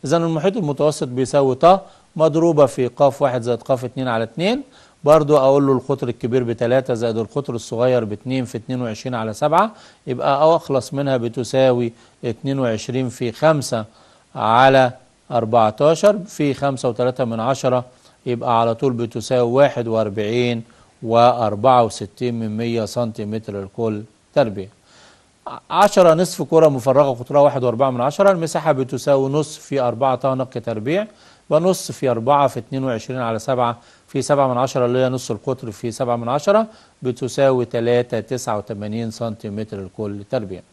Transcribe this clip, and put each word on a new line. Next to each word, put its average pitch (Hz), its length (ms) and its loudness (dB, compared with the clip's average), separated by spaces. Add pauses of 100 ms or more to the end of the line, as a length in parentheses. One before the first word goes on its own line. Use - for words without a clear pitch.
إذن 165 180 2
المحيط 165 340 -2
المتوسط 151 520 -2
بيساوي 131 460 0
ط 180 260 6 (360)
مضروبة 156 500 4
في 127 220 -2
ق 139 340 0
واحد 123 200 0
زائد 117 200 -4
ق - 100 -6
اتنين 127 360 -4
على 113 160 -2
اتنين. 202 380 -2 (420)
برضو 151 320 6
أقول 139 300 4
له 139 60 4
القطر 131 360 -2
الكبير 120 360 -2
بتلاتة 120 500 0
زائد 113 220 -2
القطر 120 380 -6
الصغير 120 500 0
باتنين 127 400 -6
في 117 140 -10
اتنين 127 240 -6
وعشرين 120 320 -8
على 110 180 -6
سبعة، 160 380 0 (360)
يبقى 143 500 2
أخلص 139 380 -4
منها 139 220 -2
بتساوي 123 760 0 (320)
اتنين 135 340 -6
وعشرين 123 500 -4
في 117 240 -6
خمسة 139 520 0 (500)
على 127 580 4 (380)
أربعتاشر، 120 880 2
في 151 360 -4
خمسة 139 340 -2
وتلاتة 123 360 -2
من 113 160 -4
عشرة، 127 440 0 (420)
يبقى 120 340 0
على 117 140 2
طول 131 180 -2
بتساوي 117 600 -2
واحد 123 360 2
وأربعين 110 720 -2 (400)
وأربعة 120 840 4
وستين 117 560 -6
من 107 160 -6
مية 117 280 -2
سنتيمتر 107 800 -6
الكل 107 400 -6 (320)
تربيع. 101 320 0 (1040)
عشرة 180 440 6
نصف 175 280 -2
كرة 160 260 6
مفرغة 135 460 2
قطرها 123 260 0
واحد 135 240 4
وأربعة 127 260 0
من 123 100 -4
عشرة، 147 300 2
المساحة 165 420 0
بتساوي 135 580 0
نص 147 260 -2
في - 240 -6
أربعة 123 340 0
طه 131 200 -2
نق 131 160 -6
تربيع، 120 560 -4 (440)
يبقى 151 100 2
نص 175 320 -2
في 135 160 -4
أربعة 127 400 2
في 131 100 -6
اتنين 131 260 -8
وعشرين 127 360 -6
على 113 180 -4
سبعة 120 380 -2 (320)
في 135 140 -4
سبعة 139 260 2
من 123 100 -2
عشرة 127 280 0
اللي 123 120 0
هي 131 100 2
نص 123 220 -6
القطر 120 400 -6
في 117 200 -8
سبعة 120 260 -2
من 117 120 -6
عشرة 202 380 0 (360)
بتساوي 127 640 0
تلاتة 120 560 0
تسعة 113 380 -6
وتمانين 107 520 -8
سنتيمتر 107 760 -10
لكل 101 460 -10
تربيع. 95 320 -6 (100)